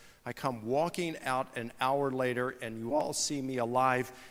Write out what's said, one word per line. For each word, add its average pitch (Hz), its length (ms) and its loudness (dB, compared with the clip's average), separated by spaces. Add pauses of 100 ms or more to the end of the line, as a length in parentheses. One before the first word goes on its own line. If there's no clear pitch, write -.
(260)
I 120 80 -6
come 120 320 -4
walking 160 580 0
out 131 320 0
an 117 240 -6
hour 139 300 2
later, 127 520 0
and 113 160 -6
you 113 160 -2
all - 200 2
see 143 280 -2
me 131 160 -2
alive, 127 540 4 (180)